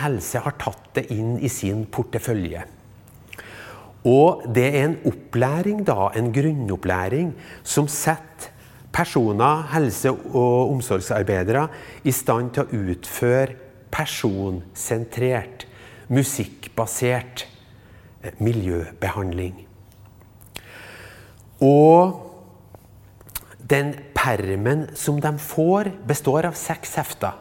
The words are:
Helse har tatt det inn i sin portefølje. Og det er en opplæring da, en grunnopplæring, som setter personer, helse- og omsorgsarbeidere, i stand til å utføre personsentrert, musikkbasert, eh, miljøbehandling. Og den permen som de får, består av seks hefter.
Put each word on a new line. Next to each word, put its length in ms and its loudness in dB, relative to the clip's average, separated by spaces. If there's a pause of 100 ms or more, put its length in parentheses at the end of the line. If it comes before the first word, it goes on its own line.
Helse 420 -2
har 160 -4
tatt 380 -8
det 80 -2 (100)
inn 240 -2
i 80 -2
sin 400 -2
portefølje. 800 -4 (1400)
Og 480 6
det 160 4
er 160 2
en 240 0
opplæring 800 -2
da, 240 2
en 220 0
grunnopplæring, 1000 0 (320)
som 240 2
setter 640 -4 (400)
personer, 800 2
helse- 400 2
og 600 2
omsorgsarbeidere, 960 0 (340)
i 80 2
stand 400 0
til 120 -2
å 80 -10 (180)
utføre 680 0 (360)
personsentrert, 1700 -4 (440)
musikkbasert, 1400 -2 (760)
eh, 160 -10
miljøbehandling. 1300 -4 (2000)
Og 640 8 (1400)
den 260 2 (200)
permen 800 0
som 260 -2
de 160 -2
får, 540 0 (160)
består 380 2
av 100 -4
seks 400 -6
hefter. 460 -4